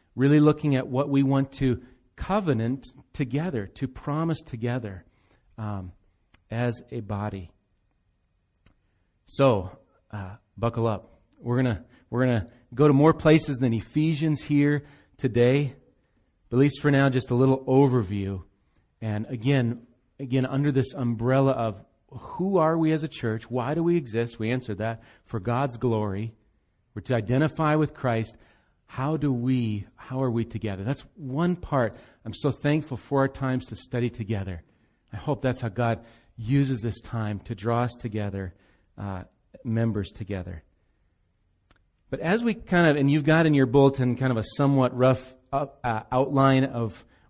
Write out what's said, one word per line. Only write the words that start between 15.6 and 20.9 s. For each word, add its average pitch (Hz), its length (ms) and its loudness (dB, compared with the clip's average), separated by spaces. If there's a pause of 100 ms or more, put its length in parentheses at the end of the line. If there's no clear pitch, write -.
but 117 80 0
at - 20 4
least 143 220 4
for 147 100 4
now, 139 180 6
just 127 220 -2
a 120 40 2
little 135 300 4
overview. 104 800 2 (580)
And 107 240 -4
again, 123 640 -2 (320)
again, 127 260 -2
under 143 260 0
this 127 220 0